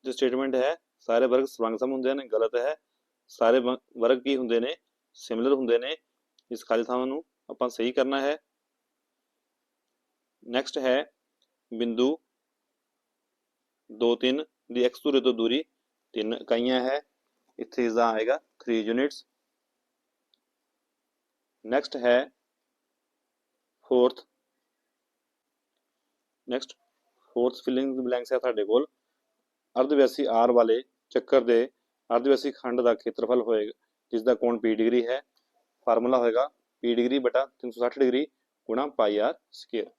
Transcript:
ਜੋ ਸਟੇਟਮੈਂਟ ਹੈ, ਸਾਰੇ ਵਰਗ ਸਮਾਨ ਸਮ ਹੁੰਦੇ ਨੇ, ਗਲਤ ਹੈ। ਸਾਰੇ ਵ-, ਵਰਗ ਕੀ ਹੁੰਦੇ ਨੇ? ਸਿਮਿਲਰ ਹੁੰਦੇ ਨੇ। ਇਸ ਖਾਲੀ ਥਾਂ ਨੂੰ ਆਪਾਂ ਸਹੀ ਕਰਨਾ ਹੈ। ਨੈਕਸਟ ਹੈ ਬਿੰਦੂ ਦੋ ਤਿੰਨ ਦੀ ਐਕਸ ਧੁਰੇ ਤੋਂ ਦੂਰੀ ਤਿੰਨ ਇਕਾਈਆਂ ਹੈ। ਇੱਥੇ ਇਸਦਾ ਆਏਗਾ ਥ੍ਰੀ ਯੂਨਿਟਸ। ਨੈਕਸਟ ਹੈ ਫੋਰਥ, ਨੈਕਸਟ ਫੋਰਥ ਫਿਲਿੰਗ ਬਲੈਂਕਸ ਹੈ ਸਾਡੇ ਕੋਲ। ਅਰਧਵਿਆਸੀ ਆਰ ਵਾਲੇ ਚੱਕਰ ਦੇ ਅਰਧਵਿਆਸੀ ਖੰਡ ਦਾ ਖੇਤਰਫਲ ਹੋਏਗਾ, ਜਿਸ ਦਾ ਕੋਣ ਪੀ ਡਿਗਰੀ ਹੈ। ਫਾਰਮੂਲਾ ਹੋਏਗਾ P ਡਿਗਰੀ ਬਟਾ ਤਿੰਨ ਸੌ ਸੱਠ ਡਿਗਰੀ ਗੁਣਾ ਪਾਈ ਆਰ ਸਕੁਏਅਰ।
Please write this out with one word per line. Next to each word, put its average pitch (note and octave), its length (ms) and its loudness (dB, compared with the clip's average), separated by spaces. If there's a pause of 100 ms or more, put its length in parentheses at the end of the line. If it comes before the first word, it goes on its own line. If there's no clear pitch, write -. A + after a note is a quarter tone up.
ਜੋ C3 80 -6
ਸਟੇਟਮੈਂਟ C3 420 -2
ਹੈ, C3+ 220 0 (240)
ਸਾਰੇ A#2 260 2
ਵਰਗ B2+ 180 2
ਸਮਾਨ A2+ 320 -4
ਸਮ B2+ 160 -4
ਹੁੰਦੇ C3 220 -2
ਨੇ, C#3 140 -8
ਗਲਤ A2 280 0
ਹੈ। C3+ 200 -2 (520)
ਸਾਰੇ A#2 300 2
ਵ-, B2 220 -2 (180)
ਵਰਗ B2 200 2
ਕੀ C3+ 180 -2
ਹੁੰਦੇ A#2 240 0
ਨੇ? C#3 160 -6 (360)
ਸਿਮਿਲਰ A#2+ 400 -2
ਹੁੰਦੇ A#2+ 260 2
ਨੇ। C3+ 180 -6 (540)
ਇਸ A#2 140 -12
ਖਾਲੀ A#2 200 -2
ਥਾਂ B2+ 220 -4
ਨੂੰ C#3 180 -8 (260)
ਆਪਾਂ C3 180 -4
ਸਹੀ A#2+ 240 -4
ਕਰਨਾ C3+ 280 0
ਹੈ। C#3+ 160 -2 (2000)
ਨੈਕਸਟ C3 300 -4
ਹੈ C3 340 0 (600)
ਬਿੰਦੂ A#2+ 460 0 (1700)
ਦੋ A#2 260 0
ਤਿੰਨ C3 280 0 (280)
ਦੀ B2 120 0
ਐਕਸ - 180 -2
ਧੁਰੇ C3+ 180 4
ਤੋਂ A#2+ 140 2
ਦੂਰੀ A2+ 300 0 (480)
ਤਿੰਨ A2 220 -4
ਇਕਾਈਆਂ B2 460 -2
ਹੈ। C3+ 200 -4 (580)
ਇੱਥੇ A#2+ 280 -4
ਇਸਦਾ A#2 240 2
ਆਏਗਾ A2+ 280 0 (200)
ਥ੍ਰੀ A2+ 220 -2
ਯੂਨਿਟਸ। A#2+ 460 -4 (2500)
ਨੈਕਸਟ C3 320 -4
ਹੈ B2 340 2 (1600)
ਫੋਰਥ, B2+ 360 2 (2250)
ਨੈਕਸਟ B2 280 -8 (600)
ਫੋਰਥ B2 280 0
ਫਿਲਿੰਗ C3 340 -2
ਬਲੈਂਕਸ B2 340 -4
ਹੈ B2+ 60 0
ਸਾਡੇ A2+ 260 -2
ਕੋਲ। A#2+ 220 2 (960)
ਅਰਧਵਿਆਸੀ C#3 440 2
ਆਰ A#2 280 4
ਵਾਲੇ A#2+ 300 4 (260)
ਚੱਕਰ C3 320 2
ਦੇ A#2 300 2 (440)
ਅਰਧਵਿਆਸੀ C3+ 380 2
ਖੰਡ B2 280 -4
ਦਾ A#2 140 4
ਖੇਤਰਫਲ A#2 480 -2
ਹੋਏਗਾ, G#2+ 300 -2 (380)
ਜਿਸ A2+ 120 -4
ਦਾ B2 120 2
ਕੋਣ A#2+ 240 -2
ਪੀ A2 160 0
ਡਿਗਰੀ A#2 320 2
ਹੈ। C3 160 -4 (640)
ਫਾਰਮੂਲਾ A#2+ 320 2
ਹੋਏਗਾ A#2+ 320 0 (340)
P A#2+ 120 0
ਡਿਗਰੀ A#2+ 220 2
ਬਟਾ B2+ 280 0
ਤਿੰਨ - 240 -14
ਸੌ A#2 100 -12
ਸੱਠ A#2+ 180 -4
ਡਿਗਰੀ C3 280 2 (400)
ਗੁਣਾ B2 200 -2
ਪਾਈ G#2+ 320 0
ਆਰ B2 200 0 (140)
ਸਕੁਏਅਰ। - 460 -10